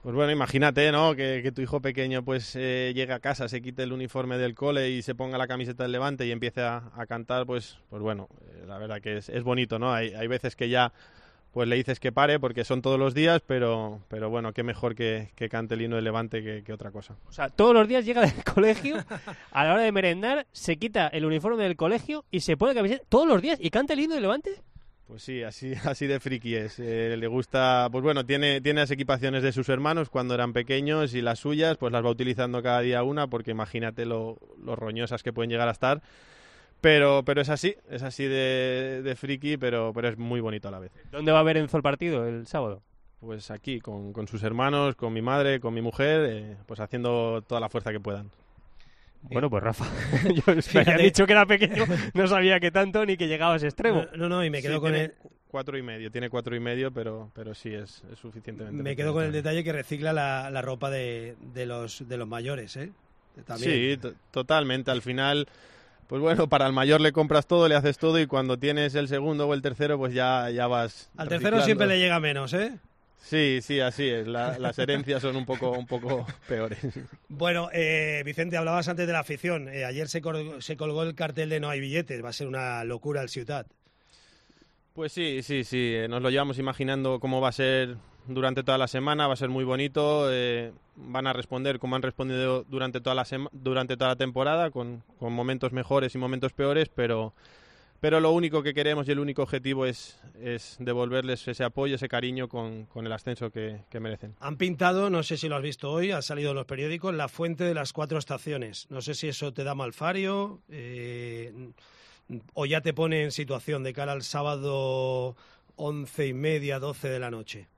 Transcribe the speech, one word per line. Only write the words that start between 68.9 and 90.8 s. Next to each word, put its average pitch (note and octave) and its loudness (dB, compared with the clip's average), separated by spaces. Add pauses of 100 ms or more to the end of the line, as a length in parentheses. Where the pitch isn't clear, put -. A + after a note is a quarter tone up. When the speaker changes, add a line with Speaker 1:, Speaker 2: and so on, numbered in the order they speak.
Speaker 1:
el C#3+ 0
segundo D3 0
o D3 2
el C#3 -2
tercero, C#3+ 0
pues B2+ -2
ya, B2+ 2
ya A#2+ 0
vas A#2 -2
Speaker 3:
Al D#3 -6
tercero F#3+ 2
Speaker 1:
reciclando. G3 6
Speaker 3:
siempre G#3 4
le F#3 4
llega F3 4
menos, C#3 -2
¿eh? G#3+ -2 (400)
Speaker 1:
Sí, C#3+ 2
sí, C#3 0
así B2+ 0
es. A#2 -2
La, A#2+ -2
las B2+ -4
herencias C3+ 0
son C3 -2
un C3 -2
poco, B2+ -2
un B2 -4
poco B2 -2 (120)
<laughs> - -20
peores. A2+ -2 (500)
Speaker 3:
Bueno, E3+ -2
eh, D#3 0
Vicente, E3 -4
hablabas E3 0
antes F3 -2
de E3+ -2
la E3 0
afición. D#3 -4
Eh, C3+ -6
ayer C3 -4
se E3 -4
col-, D#3 -6
se D#3 -8
colgó D#3 -4
el E3 -4
cartel D#3 -4
de D#3 -2
"No D3 -4
hay C#3+ -4
billetes". C3+ -4
Va A#2+ -10
a A#2 -10
ser C#3+ -8
una B2+ -4
locura C3+ -4
el A#2+ -8
Ciutat. B2 -8 (1300)
Speaker 1:
Pues D#3 -6
sí, C#3+ -2
sí, C3+ -2
sí. B2 0
Eh, A2+ 0
nos B2 -2
lo B2+ 2
llevamos C3+ 2
imaginando C3+ -2
cómo C3 0
va C3 4
a - 0
ser C3 2 (320)
durante C3 0
toda C3 2
la C3 2
semana. D3 0
Va C3+ 2
a - -2
ser C3 -4
muy C3 -2
bonito. C#3+ 2
Eh, A#2+ 0 (220)